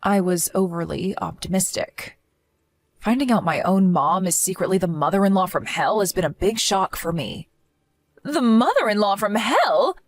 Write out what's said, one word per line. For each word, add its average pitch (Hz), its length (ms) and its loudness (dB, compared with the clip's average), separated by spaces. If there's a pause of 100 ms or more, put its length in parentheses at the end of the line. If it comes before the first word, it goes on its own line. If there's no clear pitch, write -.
I 196 200 2
was 175 320 0
overly 175 640 -2
optimistic. - 960 -6 (840)
Finding 254 300 0
out 220 140 2
my 160 180 -2
own 190 300 4
mom 175 340 2
is 170 80 -2
secretly 185 440 -2
the 185 80 0
mother-in-law 185 600 2
from - 200 -6
hell - 340 0
has 190 120 0
been 185 120 -2
a 151 60 0
big 202 280 -2
shock - 380 0
for 170 160 -6
me. 104 360 -6 (720)
The 302 180 -2
mother-in-law 226 760 2
from 208 180 -2
hell? 359 600 2 (120)